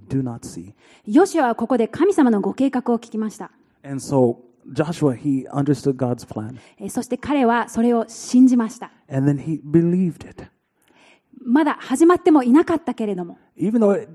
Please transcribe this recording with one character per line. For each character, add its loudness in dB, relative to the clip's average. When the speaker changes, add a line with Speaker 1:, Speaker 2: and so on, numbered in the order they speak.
Speaker 1:
do -4
not -10
see. -16
Speaker 2:
ヨ 4
シ -4
ュ 2
ア 0
は -2
こ -4
こ 0
で 0
神 0
様 4
の 0
ご -4
計 0
画 -4
を 0
聞 -18
き -10
ま -6
し -14
た。 -16
Speaker 1:
And -10
so 2
Joshua, -2
he -4
understood -2
God's -4
plan. -12
Speaker 2:
え -12
ー、 -10
そ -8
し -18
て -6
彼 -2
は 0
そ -2
れ 2
を -2
信 2
じ 2
ま -2
し -20
た。 -18
Speaker 1:
And -2
then -2
he -8
believed 0
it. -20
Speaker 2:
ま 2
だ -2
始 2
ま 6
っ 0
て 2
も 6
い 2
な 6
か -2
っ -2
た -8
け -6
れ -4
ど -6
も。 -16
Speaker 1:
Even -2
though 4
it -6